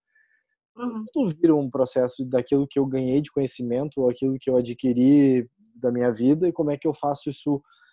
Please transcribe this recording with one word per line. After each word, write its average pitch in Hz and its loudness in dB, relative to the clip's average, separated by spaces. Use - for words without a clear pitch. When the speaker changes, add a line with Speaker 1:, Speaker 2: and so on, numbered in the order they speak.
Speaker 1:
Uhum. 226 -10
Speaker 2:
Tudo 208 -2
vira 165 4
um 139 -2
processo 127 -2
daquilo 131 0
que - -4
eu 135 0
ganhei 131 -2
de 147 -8
conhecimento 131 -4
ou 123 2
aquilo 131 -2
que - -6
eu 127 2
adquiri 127 2
da 120 -2
minha 120 0
vida 139 2
e 170 0
como 151 -2
é 143 -4
que - -4
eu 147 0
faço 143 -6
isso 143 -4